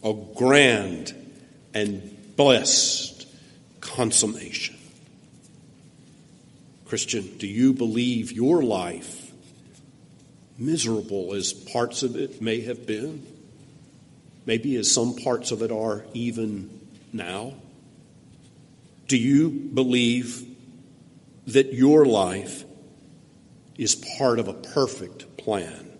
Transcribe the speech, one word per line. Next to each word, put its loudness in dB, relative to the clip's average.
A 0
grand 4
and -6
blessed 2
consummation. -2
Christian, -4
do -8
you 4
believe -2
your 2
life, -4
miserable -2
as -4
parts -4
of -2
it -6
may -2
have -10
been, -6
maybe 0
as 0
some 2
parts -4
of -4
it -2
are -4
even -6
now, -8
do 4
you 4
believe 0
that 4
your 8
life 0
is 0
part 4
of -2
a -8
perfect -6
plan? -6